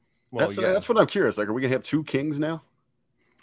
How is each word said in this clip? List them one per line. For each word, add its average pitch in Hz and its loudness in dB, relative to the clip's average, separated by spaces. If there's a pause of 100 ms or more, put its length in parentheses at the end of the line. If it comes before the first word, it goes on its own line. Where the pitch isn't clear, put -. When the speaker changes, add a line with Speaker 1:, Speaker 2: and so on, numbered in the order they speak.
(300)
Speaker 1:
Well, 131 0
Speaker 2:
That's, 202 -4
Speaker 1:
yeah. 185 2
Speaker 2:
that's 196 0
what 226 2
I'm 175 6
curious. 135 0
Like, 104 0
are 107 -2
we 127 -4
gonna 127 0
have 131 0
two 156 -2
Kings 143 -2
now? 156 -4 (800)